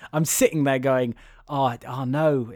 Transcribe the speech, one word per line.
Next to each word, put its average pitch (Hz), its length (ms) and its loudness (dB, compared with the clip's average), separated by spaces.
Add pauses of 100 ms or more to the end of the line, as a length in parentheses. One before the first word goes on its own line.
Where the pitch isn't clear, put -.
(140)
I'm 156 120 0
sitting - 400 2
there 135 140 2
going, 127 360 0 (320)
"Oh, 139 280 0 (120)
oh 127 180 -8
no, 135 500 0